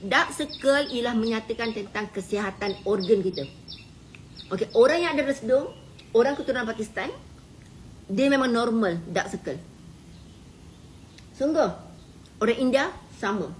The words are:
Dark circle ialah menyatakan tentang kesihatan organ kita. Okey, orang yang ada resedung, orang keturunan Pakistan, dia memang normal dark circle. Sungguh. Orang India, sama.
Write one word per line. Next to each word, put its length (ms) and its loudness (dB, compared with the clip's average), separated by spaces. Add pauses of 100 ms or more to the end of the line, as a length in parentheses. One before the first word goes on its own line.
Dark 320 0
circle 560 0
ialah 240 -2
menyatakan 560 -2
tentang 400 -8
kesihatan 720 -4
organ 400 2
kita. 240 -4 (1040)
Okey, 240 -2
orang 240 6
yang 160 0
ada 80 0
resedung, 480 0 (400)
orang 240 4
keturunan 320 -4
Pakistan, 400 -6 (960)
dia 240 2
memang 240 4
normal 560 2
dark 240 -2
circle. 240 -8 (1800)
Sungguh. 400 2 (640)
Orang 240 2
India, 320 2 (240)
sama. 320 -2 (120)